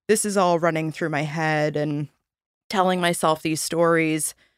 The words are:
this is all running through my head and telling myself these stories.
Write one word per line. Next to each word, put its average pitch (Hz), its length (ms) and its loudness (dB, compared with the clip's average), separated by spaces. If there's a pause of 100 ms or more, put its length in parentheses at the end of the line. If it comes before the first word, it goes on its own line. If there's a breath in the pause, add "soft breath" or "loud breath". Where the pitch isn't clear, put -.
this 214 180 2
is 202 120 -2
all 175 220 2
running 160 320 0
through 160 180 -4
my 147 140 -2
head 156 520 -2
and 151 320 -2 (600)
telling 185 300 2
myself 170 420 0
these 156 200 -2
stories. 160 720 0 (240)